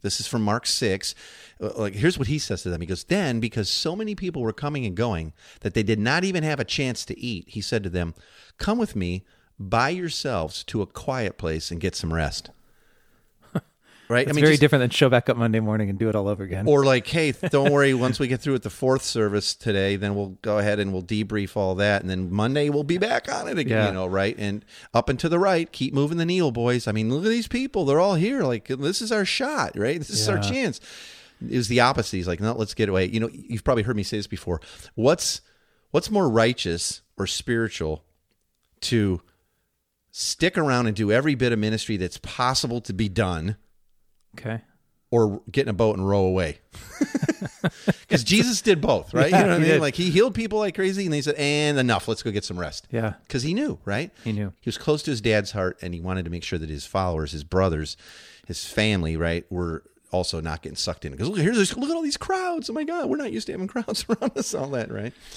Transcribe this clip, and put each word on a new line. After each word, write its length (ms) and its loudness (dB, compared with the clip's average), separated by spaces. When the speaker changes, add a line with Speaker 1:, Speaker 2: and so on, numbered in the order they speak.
Speaker 1:
This 180 -4
is 80 -8
from 160 -2
Mark 240 0
six. 480 -2
Uh, 160 -6
like, 160 -2
here's 260 0
what 100 -2
he 100 0
says 240 -6
to 80 -6
them. 100 -4
He 60 -8
goes, 180 -6
"Then, 340 0
because 300 -2
so 260 -2
many 200 -6
people 260 -6
were 140 0
coming 320 -4
and 100 -4
going 380 -2
that 140 -4
they 80 2
did 160 2
not 260 0
even 180 0
have 160 0
a 60 -2
chance 400 -2
to 160 -10
eat, 280 -8
he 120 -10
said 220 -2
to 80 -4
them, 240 -2
'Come 220 0
with 180 -2
me 260 -2
by 320 0
yourselves 720 -4
to 160 -4
a 60 -2
quiet 500 -4
place 340 -4
and 120 -6
get 120 0
some 200 -4
rest.'" 400 -2
<laughs> 1040 -14
Right? 220 2
Speaker 2:
It's 20 0
Speaker 1:
I 40 2
mean, 100 4
Speaker 2:
very 80 10
Speaker 1:
just 80 4
Speaker 2:
different 220 6
than 80 2
show 180 6
back 220 4
up 80 2
Monday 220 2
morning 280 0
and 100 -4
do 120 0
it 40 0
all 140 0
over 160 -2
again. 240 -2
Speaker 1:
Or 160 6
like, 220 4
"Hey, 260 2
th-, 180 -6
don't 220 4
worry. 220 6
Speaker 2:
<laughs> 140 2
Speaker 1:
Once 120 -2
we 80 0
get 140 -2
through 100 0
with 100 0
the 60 -6
fourth 340 2
service 520 0
today, 420 0
then 180 -2
we'll 280 -4
go 160 0
ahead 200 2
and 140 0
we'll 100 -2
debrief 540 -4
all 200 0
that. 260 2
And 80 -4
then 200 -2
Monday 380 2
we'll 160 0
be 140 0
back 340 -2
on 160 -4
it 100 -4
again," 200 2
Speaker 2:
Yeah. 100 4
Speaker 1:
you 60 0
know, 120 -2
right? 320 0
And 240 -4
up 160 2
and 120 0
to 100 0
the 80 2
right, 340 2
keep 220 -4
moving 240 0
the 80 0
needle, 260 2
boys. 340 2
I 60 0
mean, 160 0
look 160 0
at 60 2
these 180 0
people. 380 -2
They're 120 4
all 180 4
here. 260 0
Like, 240 0
this 340 -2
is 100 -4
our 140 2
shot, 540 -2
right? 200 0
This 120 -10
is 180 -2
our 80 2
Speaker 2:
Yeah. 140 -2
Speaker 1:
chance. 300 -2
It 80 -2
was 120 0
the 120 4
opposite. 380 2
He's 100 -2
like, 120 -2
"No, 120 0
let's 220 -4
get 160 2
away." 160 2
You 140 -2
know, 120 -2
you've 320 -8
probably 200 2
heard 120 -2
me 60 -2
say 160 -6
this 80 -6
before. 340 -6
What's, 440 2
what's 180 0
more 180 4
righteous 720 2
or 100 -4
spiritual 800 -2
to 400 2
stick 460 0
around 300 4
and 60 2
do 160 2
every 240 4
bit 180 2
of 60 2
ministry 380 0
that's 220 -2
possible 640 -2
to 100 -8
be 160 0
done 480 0
Speaker 2:
Okay. 240 -8
Speaker 1:
or 380 4
get 120 2
in 60 -2
a 40 0
boat 240 2
and 120 0
row 160 4
away? 340 0
<laughs> 560 -4
'Cause 160 2
Jesus 380 4
did 180 4
both, 340 0
right? 160 4
Speaker 2:
Yeah, 100 6
Speaker 1:
You 60 6
know 40 4
what 40 4
I 40 4
Speaker 2:
he 40 4
Speaker 1:
mean? 100 4
Speaker 2:
did. 80 6
Speaker 1:
Like, 140 0
he 160 0
healed 240 4
people 240 -2
like 160 -2
crazy 300 0
and 80 0
they 80 0
said, 160 0
"And 420 2
enough, 300 2
let's 140 -2
go 80 -4
get 140 -2
some 140 -8
rest." 320 -8
Speaker 2:
Yeah. 240 -2
Speaker 1:
'Cause 140 -2
he 120 -2
knew, 300 -2
right? 260 -4
Speaker 2:
He 100 -4
knew. 280 -4
Speaker 1:
He 80 -8
was 100 -4
close 260 0
to 60 -4
his 100 -2
dad's 320 2
heart 300 -2
and 120 -6
he 60 -8
wanted 240 -4
to 60 -8
make 140 -8
sure 140 -4
that 120 -6
his 160 -8
followers, 460 -2
his 120 -8
brothers, 520 0
his 180 -10
family, 520 0
right, 340 0
were 320 -4
also 300 -2
not 220 -6
getting 140 -12
sucked 280 -6
in. 120 -10
'Cause 120 -4
look, 100 -4
here's 180 2
this, 200 2
look 140 -2
at 60 -2
all 60 -4
these 140 -4
crowds. 540 -4
Oh 20 -8
my 120 -4
God, 240 -4
we're 80 0
not 160 -6
used 140 -6
to 60 -8
having 140 -6
crowds 400 -6
<laughs> 20 -4
around 280 -2
us, 180 -4
all 160 -4
that, 220 -4
right? 200 -6